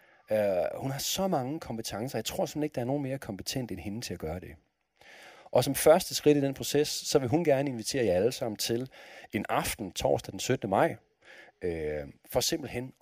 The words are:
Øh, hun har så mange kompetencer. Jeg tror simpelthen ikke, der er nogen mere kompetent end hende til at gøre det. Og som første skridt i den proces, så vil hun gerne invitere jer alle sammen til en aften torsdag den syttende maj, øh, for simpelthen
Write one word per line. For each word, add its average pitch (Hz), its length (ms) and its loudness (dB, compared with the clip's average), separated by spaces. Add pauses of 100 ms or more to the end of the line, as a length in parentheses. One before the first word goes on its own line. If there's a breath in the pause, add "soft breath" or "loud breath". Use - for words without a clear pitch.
(300 soft breath)
Øh, 107 80 4 (360)
hun 135 160 -4
har 135 80 -6
så 190 300 -2
mange 151 320 0
kompetencer. 113 580 -6
Jeg 110 60 -4
tror - 220 -2
simpelthen 147 160 -4
ikke, 151 120 -4
der 131 60 -4
er 117 40 -2
nogen 143 180 0
mere 135 160 -4
kompetent 110 520 -6
end 92 100 -6
hende 104 200 -6
til 98 140 -8
at 82 60 -10
gøre 80 200 -6
det. - 140 -14 (920 loud breath)
Og - 200 2
som 135 100 0
første - 400 6
skridt 151 240 6
i - 20 4
den 139 140 0
proces, 147 340 0
så - 300 0
vil 135 100 2
hun 165 160 2
gerne 139 260 2
invitere 120 340 -2
jer 92 100 4
alle 104 180 4
sammen 110 240 -6
til 123 340 -2 (420 loud breath)
en 101 160 -2
aften 117 440 -2
torsdag - 400 0
den 95 80 -8
syttende 123 300 0
maj, 120 260 4 (640 loud breath)
øh, 76 440 -4 (240)
for 127 100 0
simpelthen 127 600 -4